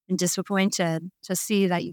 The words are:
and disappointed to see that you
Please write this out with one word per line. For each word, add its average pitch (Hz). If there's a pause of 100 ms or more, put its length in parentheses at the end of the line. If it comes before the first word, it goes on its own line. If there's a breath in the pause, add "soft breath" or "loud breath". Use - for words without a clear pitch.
and 185
disappointed 180 (140)
to 185
see 196
that 175
you 175